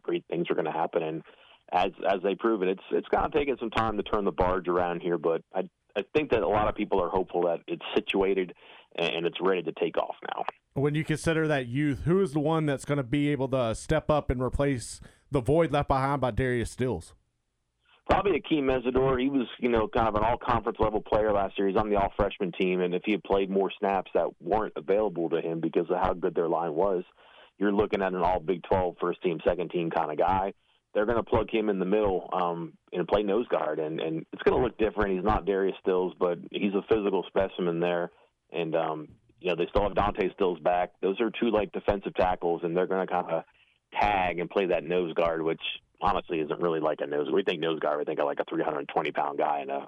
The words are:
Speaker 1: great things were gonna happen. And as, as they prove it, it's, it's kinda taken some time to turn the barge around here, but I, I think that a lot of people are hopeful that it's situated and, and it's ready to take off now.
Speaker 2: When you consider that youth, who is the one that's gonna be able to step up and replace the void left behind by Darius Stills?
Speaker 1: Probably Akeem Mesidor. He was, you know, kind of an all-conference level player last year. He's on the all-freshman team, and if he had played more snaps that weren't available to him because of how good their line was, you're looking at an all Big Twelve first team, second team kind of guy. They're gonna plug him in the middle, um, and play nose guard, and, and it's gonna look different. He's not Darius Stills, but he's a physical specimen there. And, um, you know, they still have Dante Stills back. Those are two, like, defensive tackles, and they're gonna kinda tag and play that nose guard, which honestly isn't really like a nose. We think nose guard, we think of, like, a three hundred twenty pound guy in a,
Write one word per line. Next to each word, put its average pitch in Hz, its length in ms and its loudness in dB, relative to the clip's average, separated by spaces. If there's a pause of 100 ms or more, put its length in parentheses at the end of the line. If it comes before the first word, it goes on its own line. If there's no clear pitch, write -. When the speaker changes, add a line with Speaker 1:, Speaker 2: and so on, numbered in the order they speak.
Speaker 1:
great 87 260 -4
things 82 200 -2
were 82 60 0
gonna 80 180 -2
happen. 82 280 -2
And 80 220 -6 (480)
as, 92 200 2 (160)
as 95 160 2
they 95 120 0
prove 113 260 0
it, 92 60 0
it's, 95 240 -2
it's - 160 0
kinda 180 240 0
taken 143 260 0
some 113 120 -6
time 113 260 0
to 101 80 -2
turn 104 220 -2
the 92 60 0
barge 92 360 0
around 87 340 0
here, 87 160 0
but 82 240 0 (140)
I, 95 140 -2 (260)
I 101 80 -2 (100)
think 151 180 0
that 113 120 4
a - 40 0
lot 104 200 2
of 107 80 -2
people 98 260 0
are 85 80 0
hopeful 87 340 0
that 85 240 0
it's 85 180 -8 (100)
situated 95 580 0 (440)
and, 82 160 0
and 85 120 -2
it's 80 160 -2
ready 92 220 2
to 82 80 -4
take 82 260 -2
off - 180 -2 (200)
now. - 80 -6 (300)
Speaker 2:
When 147 200 0
you 151 120 -2
consider 156 420 0
that 135 200 0
youth, 139 360 -2
who 180 180 4
is 180 120 0
the 156 60 0
one 160 260 2
that's 139 200 -2
gonna 143 160 0
be 143 280 0
able 135 180 0
to 123 260 0
step - 380 0
up 147 180 2
and 127 140 0
replace 131 560 -2 (320)
the 143 80 2
void 147 320 2
left 143 160 0
behind 135 340 2
by 123 100 0
Darius 123 400 0
Stills? 123 420 -4 (920)
Speaker 1:
Probably 190 320 2
Akeem 147 260 0
Mesidor. 131 540 2
He 131 100 2
was, 131 180 2 (100)
you 127 100 0
know, 113 200 4
kind 113 200 2
of 107 60 0
an 107 100 2
all-conference 117 560 0
level 107 220 2
player 107 320 2
last 98 240 0
year. 98 100 2
He's 98 100 2
on 107 120 2
the 101 60 2
all-freshman 98 560 0
team, 92 280 0
and 90 140 0
if 90 100 0
he 107 100 0
had 92 100 -2
played 98 260 2
more 98 300 2
snaps 98 340 0
that 85 140 2 (120)
weren't 101 360 -2
available 85 540 0
to 80 120 0
him 82 180 -4
because 82 300 0
of 92 80 0
how 92 160 2
good 87 220 -2
their 87 120 2
line 82 280 -2
was, 92 280 2 (540)
you're 101 140 0
looking 101 320 2
at 92 100 0
an 92 80 -2
all 90 180 2
Big 82 220 -2
Twelve 92 400 0
first 87 220 -2
team, 82 200 0
second 87 280 -2
team 85 180 -2
kind 80 220 -2
of 76 80 -2
guy. 95 340 0 (400)
They're 104 140 0
gonna 113 160 0
plug 110 260 0
him 110 180 0
in 98 120 2
the 90 60 0
middle, 98 460 2
um, 85 420 -2 (200)
and 87 140 -2
play 104 160 2
nose 120 240 0
guard, 78 320 -2
and, 78 200 -4
and - 320 -4
it's - 120 -8
gonna 151 180 4
look 117 160 -2
different. 101 380 0
He's 90 100 -2
not 101 200 2
Darius 95 360 2
Stills, 90 380 0
but 87 180 0 (140)
he's 95 240 0
a 95 120 0
physical 101 400 2
specimen 92 520 0
there. 87 320 0 (400)
And, 165 240 -2
um, 78 320 -2 (320)
you 90 100 -4
know, 85 60 0
they 85 120 0
still 101 140 0
have 98 140 0
Dante 101 400 0
Stills 90 240 0
back. 87 320 0 (100)
Those 95 180 0
are 113 120 0
two, 120 180 -2
like, 104 220 0
defensive 98 420 -2
tackles, 87 500 0
and 85 140 -2
they're 92 80 2
gonna 95 220 0
kinda 87 360 -2 (560)
tag 92 380 0
and 85 100 -2
play 98 200 0
that 85 160 0
nose 87 320 0
guard, 82 260 2
which 80 200 -2 (440)
honestly 90 340 0
isn't 76 220 -4
really 82 180 0
like 78 220 0
a 73 60 -4
nose. 73 260 -2
We 98 100 2
think 87 160 -2
nose 80 200 -2
guard, 76 180 0
we 73 80 -4
think 78 140 -4
of, 73 60 2
like, 71 140 -2
a 82 100 -2
three 82 140 -2
hundred 76 260 -4
twenty 80 220 -2
pound 73 260 -4
guy 76 240 0
in 67 80 -8
a, 69 180 -6